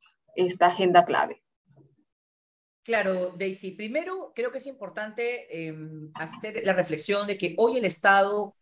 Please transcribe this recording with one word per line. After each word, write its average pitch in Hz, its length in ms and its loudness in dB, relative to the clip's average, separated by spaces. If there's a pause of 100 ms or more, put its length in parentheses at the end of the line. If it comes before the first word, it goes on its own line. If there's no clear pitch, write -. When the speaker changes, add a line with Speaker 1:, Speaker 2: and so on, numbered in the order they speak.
(360)
Speaker 1:
esta 180 320 4
agenda 180 360 6
clave? - 380 -2 (1400)
Speaker 2:
Claro, 190 540 0
Daisy. 190 340 -6
Primero, 311 640 -6
creo 240 160 -4
que 254 100 -8
es 262 60 -12
importante, 214 1040 -8
em, 156 460 -12
hacer 214 500 -10
la 196 80 2
reflexión 180 560 -2
de 202 100 -4
que 175 200 -4
hoy 240 200 2
el 240 60 0
Estado 202 800 2